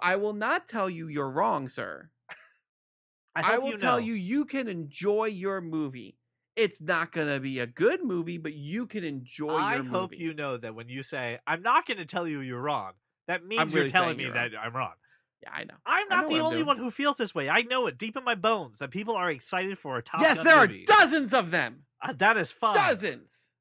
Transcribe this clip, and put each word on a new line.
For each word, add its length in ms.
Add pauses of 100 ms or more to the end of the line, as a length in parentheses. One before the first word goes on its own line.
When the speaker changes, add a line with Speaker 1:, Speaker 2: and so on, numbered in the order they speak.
Speaker 1:
I 140
will 160
not 340
tell 240
you 180
you're 220
wrong, 380
sir. 420 (1200)
Speaker 2:
I 80
hope 120
Speaker 1:
I 40
will 140
Speaker 2:
you 60
Speaker 1:
tell 220
Speaker 2:
know. 60
Speaker 1:
you, 80
you 300
can 240
enjoy 580
your 340
movie. 580 (360)
It's 280
not 300
gonna 280
be 200
a 60
good 380
movie, 320
but 160
you 340
can 180
enjoy 520
Speaker 2:
I 200
Speaker 1:
your 80
Speaker 2:
hope 280
Speaker 1:
movie. 100
Speaker 2:
you 120
know 240
that 160
when 160
you 120
say, 440
"I'm 160
not 240
gonna 180
tell 240
you 120
you're 200
wrong," 320 (360)
that 160
means 180
Speaker 1:
I'm 80
Speaker 2:
you're 80
Speaker 1:
really 120
Speaker 2:
telling 200
Speaker 1:
saying 80
Speaker 2:
me 60
Speaker 1:
you're 100
Speaker 2:
that 180
Speaker 1:
wrong. 120
Speaker 2:
I'm 120
wrong. 160 (500)
Speaker 1:
Yeah, 100
I 120
know. 100 (120)
Speaker 2:
I'm 260
Speaker 1:
I 20
Speaker 2:
not 80
Speaker 1:
know 60
Speaker 2:
the 60
Speaker 1:
what 60
I'm 60
Speaker 2:
only 120
Speaker 1:
doing. 80
Speaker 2:
one 100
who 140
feels 260
this 180
way. 140
I 140
know 240
it 120
deep 180
in 60
my 120
bones 460
that 100
people 260
are 140
excited 480
for 180
a 60
Top 180
Speaker 1:
Yes, 160
Speaker 2:
Gun 80
Speaker 1:
there 160
Speaker 2:
movie. 280
Speaker 1:
are 100
dozens 340
of 180
them. 360 (160)
Speaker 2:
Uh, 100
that 240
is 160
fine. 220
Speaker 1:
Dozens. 760 (100)